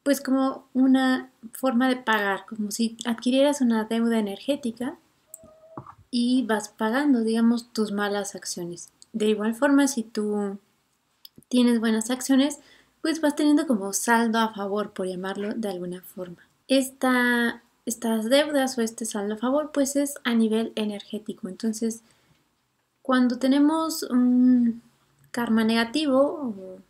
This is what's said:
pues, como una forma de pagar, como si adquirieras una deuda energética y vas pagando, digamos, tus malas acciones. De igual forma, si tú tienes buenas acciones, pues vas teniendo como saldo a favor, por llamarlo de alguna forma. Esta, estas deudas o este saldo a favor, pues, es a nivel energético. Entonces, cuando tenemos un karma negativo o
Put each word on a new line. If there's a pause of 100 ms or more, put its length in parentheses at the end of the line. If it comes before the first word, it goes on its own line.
pues,
como
una (220)
forma
de
pagar,
como
si
adquirieras
una
deuda
energética (1120)
y
vas
pagando,
digamos,
tus
malas
acciones. (220)
De
igual
forma,
si
tú (920)
tienes
buenas
acciones, (420)
pues
vas
teniendo
como
saldo
a
favor,
por
llamarlo
de
alguna
forma. (300)
Esta, (220)
estas
deudas
o
este
saldo
a
favor,
pues,
es
a
nivel
energético.
Entonces, (1000)
cuando
tenemos
un (500)
karma
negativo
o (100)